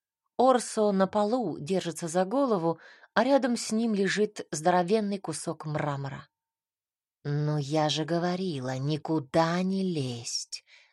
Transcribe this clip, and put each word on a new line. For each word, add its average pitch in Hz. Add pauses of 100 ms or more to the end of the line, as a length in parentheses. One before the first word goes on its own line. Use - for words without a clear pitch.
(380)
Орсо 226
на 196
полу 208
держится 170
за 180
голову, 196 (340)
а 208
рядом 254
с -
ним 220
лежит 196
здоровенный 180
кусок 156
мрамора. 143 (960)
«Ну 147
я 151
же 156
говорила, 170
никуда 156
не 190
лезть. 131 (300)